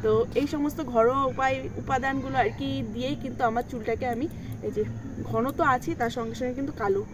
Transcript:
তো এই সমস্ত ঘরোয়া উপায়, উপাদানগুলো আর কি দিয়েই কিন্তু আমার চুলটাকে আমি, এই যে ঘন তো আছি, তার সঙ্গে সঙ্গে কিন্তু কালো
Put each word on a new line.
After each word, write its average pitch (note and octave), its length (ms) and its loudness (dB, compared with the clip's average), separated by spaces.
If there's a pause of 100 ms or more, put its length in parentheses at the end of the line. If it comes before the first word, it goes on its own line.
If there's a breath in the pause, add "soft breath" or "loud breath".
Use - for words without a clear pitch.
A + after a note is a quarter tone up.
তো A3 80 4 (280)
এই C#4+ 140 2
সমস্ত D4 260 0 (140)
ঘরোয়া B3 380 6
উপায়, C4 240 2 (260)
উপাদানগুলো C4+ 640 0
আর G3+ 60 4 (100)
কি C#4 100 -2 (240)
দিয়েই C4 300 -2
কিন্তু B3+ 260 -4
আমার A3+ 220 0
চুলটাকে A3+ 420 -2
আমি, B3 140 -2 (380 loud breath)
এই G#3+ 100 -2
যে G#3+ 80 2 (460)
ঘন A3+ 140 0 (140)
তো E4+ 60 4 (120)
আছি, B3+ 160 -2 (100)
তার A#3 160 0
সঙ্গে A3+ 220 -4
সঙ্গে B3 200 -2
কিন্তু C#4 220 -4
কালো G3 200 2 (120)